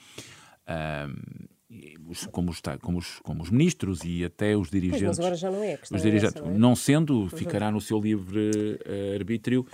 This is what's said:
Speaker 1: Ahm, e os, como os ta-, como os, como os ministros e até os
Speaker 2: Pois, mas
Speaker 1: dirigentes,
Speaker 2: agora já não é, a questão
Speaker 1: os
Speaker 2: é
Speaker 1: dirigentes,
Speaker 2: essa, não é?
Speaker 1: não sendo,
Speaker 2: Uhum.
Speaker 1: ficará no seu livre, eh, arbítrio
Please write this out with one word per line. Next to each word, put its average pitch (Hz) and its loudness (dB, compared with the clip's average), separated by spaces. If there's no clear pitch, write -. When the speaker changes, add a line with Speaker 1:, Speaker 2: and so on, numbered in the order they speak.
Speaker 1:
Ahm, 76 -8
e 76 -20
os, 87 -10
como 87 -2
os - -12
ta-, 71 -8
como 87 -4
os, - -10
como - -6
os 82 -8
ministros 117 2
e 87 -2
até 104 0
os 95 0
Speaker 2:
Pois, 98 0
mas - -
Speaker 1:
dirigentes, 90 0
Speaker 2:
agora 175 0
já 175 -4
não 202 -4
é, 185 -4
a - -8
questão - -6
Speaker 1:
os - 0
Speaker 2:
é - 2
Speaker 1:
dirigentes, 104 4
Speaker 2:
essa, - -10
não 87 -2
é? 104 2
Speaker 1:
não 120 8
sendo, 143 4
Speaker 2:
Uhum. 92 0
Speaker 1:
ficará 104 0
no 107 0
seu 107 0
livre, 107 0
eh, 101 -4
arbítrio 117 0